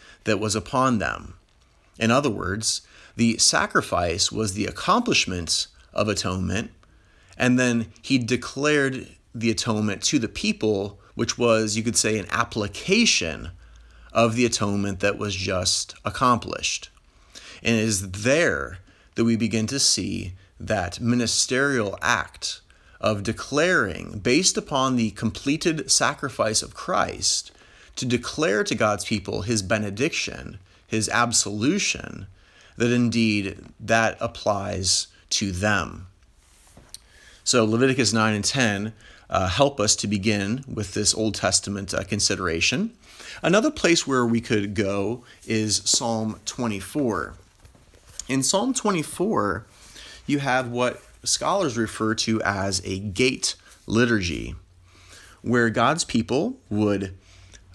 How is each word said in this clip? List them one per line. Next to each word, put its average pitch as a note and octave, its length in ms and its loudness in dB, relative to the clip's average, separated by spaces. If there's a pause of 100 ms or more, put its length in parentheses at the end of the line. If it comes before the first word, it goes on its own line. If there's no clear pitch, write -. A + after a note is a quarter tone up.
(240)
that G#2 160 2
was G#2 160 0
upon B2 420 2
them. G1+ 360 -6 (640)
In A2+ 120 2
other C#3 200 4
words, G2 520 -2 (340)
the A#2 220 4
sacrifice F2 920 2
was A2 220 -2
the G2+ 140 -2
accomplishment D#3+ 1040 0 (260)
of G#2 140 0
atonement, F#2 640 -2 (640)
and B2 200 4
then A#2+ 280 2 (160)
he C3+ 160 2
declared C3 920 0 (260)
the A2+ 160 0
atonement G#2+ 520 0
to - 160 2
the A2 100 -2
people, G#2+ 720 -2 (140)
which A2+ 240 -2
was, A2 400 4
you A2+ 40 0
could A2 140 -2
say, A2 220 2
an F#2+ 120 -6
application G2+ 1200 0 (640)
of A2+ 240 4
the B2 80 4
atonement G2+ 560 0
that G2+ 160 2
was G#2 180 -4
just F#2 600 -2 (100)
accomplished. - 880 -2 (720)
And A#2 140 2
it G#2+ 80 2
is G2+ 260 -2
there G#2 680 0 (360)
that A#2 100 2
we A2+ 120 4
begin A2 320 0
to C#3 100 -4
see F#2+ 560 0 (260)
that F2+ 400 -4
ministerial B2 1040 0
act - 580 -2 (400)
of G2+ 220 0
declaring, A2+ 960 -2
based C3+ 400 2
upon C3 380 0
the A2 160 2
completed D3+ 800 -2
sacrifice A#2+ 680 0
of - 140 -8
Christ, - 760 -2 (460)
to - 80 -6
declare D#3 600 0
to F3 100 -2
God's G#2+ 320 0
people G#2 360 0
his G#2+ 200 0
benediction, G#2 960 -2 (280)
his G#2+ 220 -2
absolution, A2+ 1160 0 (500)
that A#2+ 140 2
indeed A2 720 2 (160)
that A2+ 400 2
applies G2 880 -2 (240)
to G2 200 -2
them. F2+ 580 0 (1400)
So A#2 200 4
Leviticus A#2+ 480 4
nine A2 220 4
and G2+ 100 -2
ten, A2 480 0 (360)
uh, F#2 200 2
help C3+ 320 2
us G#2 160 2
to - 100 -4
begin G#2 640 -2
with G2+ 220 -8
this G#2 200 0
Old G#2+ 200 0
Testament, G2 580 -2
uh, F#2+ 120 -4
consideration. G2 880 0 (500)
Another G#3+ 280 4
place - 360 2
where B2+ 180 2
we A#2 160 2
could G#2 340 0
go G2+ 500 -2 (220)
is A2 380 0
Psalm A2 600 0
twenty-four. G#2 920 -4 (920)
In C3 140 0
Psalm A3+ 300 2
twenty-four, D3+ 920 -2 (600)
you C#3+ 120 0
have C3 320 0
what A#2+ 320 -2 (220)
scholars D#3 520 0
refer A2 380 0
to A2+ 280 0
as G2 420 -2
a G2 160 -6
gate G#2+ 560 0 (300)
liturgy, F2+ 680 0 (880)
where A#2 300 2
God's A#2+ 340 2
people C3+ 540 0 (120)
would G2+ 440 0 (600)